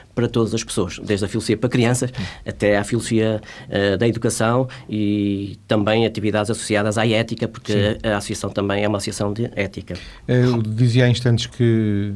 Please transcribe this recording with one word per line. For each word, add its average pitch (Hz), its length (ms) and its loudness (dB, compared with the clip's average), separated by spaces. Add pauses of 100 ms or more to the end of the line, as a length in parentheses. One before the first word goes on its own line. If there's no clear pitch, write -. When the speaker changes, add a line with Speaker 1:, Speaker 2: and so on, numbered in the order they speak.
(160)
Speaker 1:
para 117 120 0
todas 113 280 0
as 113 80 -2
pessoas, - 400 -4
desde 101 200 0
a 104 40 -4
filosofia 110 300 -2
para 123 120 0
crianças 123 420 2 (320)
até 104 340 2
à 101 60 0
filosofia, 110 580 0 (280)
eh, 101 260 0
da 107 120 2
educação 117 600 0 (220)
e 101 800 -2
também 110 360 2
atividades 104 460 0
associadas 107 480 0
à 113 100 2
ética, 113 400 0
porque - 260 -6
Speaker 2:
Sim. 104 360 0
Speaker 1:
a, 104 60 2
a - 20 0
associação 98 320 -6
também 101 340 -2
é 104 40 2
uma 104 100 0
associação 101 360 -4
de 117 220 -4
ética. 98 400 -6 (320)
Speaker 2:
Eh, 123 180 4
eu 120 180 2
dizia 117 420 4
há 123 40 6
instantes 117 360 2
que, 107 720 0